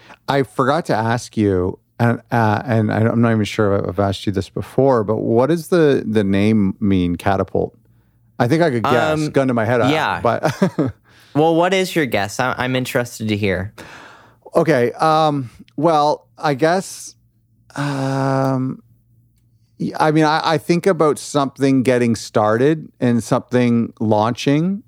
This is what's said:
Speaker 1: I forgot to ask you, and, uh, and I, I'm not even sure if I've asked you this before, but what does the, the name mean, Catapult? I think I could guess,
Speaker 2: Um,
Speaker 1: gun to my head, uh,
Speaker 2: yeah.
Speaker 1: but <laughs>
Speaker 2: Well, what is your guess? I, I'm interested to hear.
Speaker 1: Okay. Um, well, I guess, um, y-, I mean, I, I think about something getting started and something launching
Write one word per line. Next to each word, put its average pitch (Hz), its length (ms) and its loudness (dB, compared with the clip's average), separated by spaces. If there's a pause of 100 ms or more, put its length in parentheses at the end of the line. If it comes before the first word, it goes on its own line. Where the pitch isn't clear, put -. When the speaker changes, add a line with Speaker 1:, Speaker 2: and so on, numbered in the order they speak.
(280)
Speaker 1:
I 139 140 0
forgot 143 440 -2
to 139 80 -2
ask 113 420 -2
you, 95 420 0 (200)
and, 117 220 0 (100)
uh, 110 360 0
and 110 260 0
I, 101 140 -2
I'm 117 160 0
not 117 80 2
even 110 140 0
sure 101 320 0
if 98 120 -2
I've 92 120 -6
asked 98 260 -2
you 104 60 -2
this 92 180 -4
before, 127 540 0
but 107 140 -2
what 113 280 2
does 165 220 -2
the, 156 380 4
the 107 180 0
name 98 560 2
mean, 90 360 0
Catapult? 95 580 -2 (680)
I 120 80 2
think 160 140 2
I 165 80 2
could 117 120 -2
guess, 143 300 2
Speaker 2:
Um, 151 180 -2
Speaker 1:
gun 135 180 0
to 123 60 0
my 113 100 0
head, 120 160 0
uh, 107 120 2
Speaker 2:
yeah. 110 280 -2
Speaker 1:
but 110 220 -2 (180)
<laughs> 143 320 -2 (440)
Speaker 2:
Well, 165 180 2
what 175 180 2
is 185 220 -2
your 156 120 0
guess? 104 340 -4
I, 123 180 0
I'm 127 160 -4
interested 123 540 -4
to 107 80 0
hear. 98 360 -4 (840)
Speaker 1:
Okay. 143 380 2
Um, 156 560 0 (260)
well, 151 500 0 (100)
I 147 180 -2
guess, 165 600 -2 (640)
um, 135 1040 -2 (960)
y-, - 200 -6
I 156 120 2
mean, 156 140 4
I, 151 200 2
I 156 140 0
think 175 280 0
about 156 320 2
something 135 640 0
getting 123 340 2
started 123 720 0 (100)
and 120 220 0
something 120 800 0
launching 123 880 0